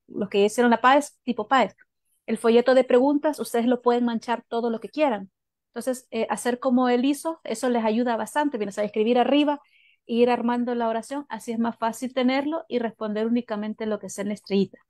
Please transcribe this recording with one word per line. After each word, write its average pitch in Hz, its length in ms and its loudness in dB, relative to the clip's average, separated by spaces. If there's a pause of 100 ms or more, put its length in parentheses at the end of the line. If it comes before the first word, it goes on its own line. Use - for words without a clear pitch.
los 208 200 -6
que 202 160 2
hicieron 240 260 2
la 233 100 4
paes, 277 440 2
tipo 220 240 -6
paes, 247 260 2 (520)
el 220 120 -4
folleto 240 360 4
de 254 100 6
preguntas, 285 540 2
ustedes 226 280 -2
lo 247 160 0
pueden 240 220 2
manchar 233 440 -4
todo 233 200 -4
lo 226 100 -4
que 208 100 -12
quieran. 226 420 -2 (440)
Entonces, 247 360 -6
eh, 226 180 -4
hacer 240 320 -4
como 254 300 2
él 247 160 2
hizo, 320 380 -2
eso 247 260 -4
les 233 120 0
ayuda 226 340 0
bastante. 269 420 -2
Bien, 208 100 -4
o 196 40 -10
sea, 208 120 -4
escribir 220 340 2
arriba 285 400 2 (480)
e 233 80 -6
ir 240 160 4
armando 240 440 -2
la 233 120 -2
oración, 226 440 -6
así 226 200 -10
es 226 80 -4
más 233 200 -4
fácil 226 340 -4
tenerlo 277 560 0
y 247 100 -4
responder 220 480 -4
únicamente 220 600 -4
lo 208 120 -2
que 196 120 -12
sea 202 120 -10
en 202 60 -4
la 214 60 -4
estrellita. 196 440 -2 (120)